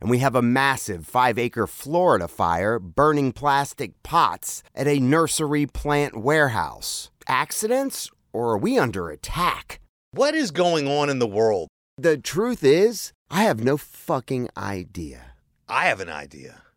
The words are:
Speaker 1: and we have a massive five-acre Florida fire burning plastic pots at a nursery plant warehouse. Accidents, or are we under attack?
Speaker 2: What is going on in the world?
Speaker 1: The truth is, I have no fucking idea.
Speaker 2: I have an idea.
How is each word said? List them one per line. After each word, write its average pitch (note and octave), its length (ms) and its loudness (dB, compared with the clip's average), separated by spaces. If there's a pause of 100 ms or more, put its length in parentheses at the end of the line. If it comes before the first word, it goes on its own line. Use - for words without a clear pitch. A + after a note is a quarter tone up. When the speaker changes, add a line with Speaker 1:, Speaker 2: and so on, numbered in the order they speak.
Speaker 1:
and G2 80 -4
we B2 100 4
have B2+ 180 0
a B2+ 60 4
massive B2 600 0
five-acre A#2+ 640 0
Florida C#3+ 600 0
fire F#2+ 500 0
burning C3+ 540 0
plastic C#3 720 -4
pots C#3 580 0 (100)
at - 140 -4
a D3 140 2
nursery D3 680 2
plant D3 500 -2
warehouse. A2 960 -2 (160)
Accidents, A3 840 -2 (240)
or A#2 200 -2
are G#2 60 2
we A#3+ 200 0
under G2 320 -2
attack? - 680 -6 (320)
Speaker 2:
What D4 240 0
is B3 160 -2
going E3 340 2
on C#3+ 240 0
in C3+ 80 -2
the A#2+ 80 2
world? G#2 400 2 (320)
Speaker 1:
The D#3 200 2
truth A3 440 -2
is, F3+ 500 4 (200)
I F#3+ 100 2
have C3 220 2
no C#3 120 2
fucking C3+ 800 -6
idea. F2+ 760 -10 (360)
Speaker 2:
I C#3 180 0
have A#2 120 2
an F#2 100 -10
idea. C#2+ 540 -14 (140)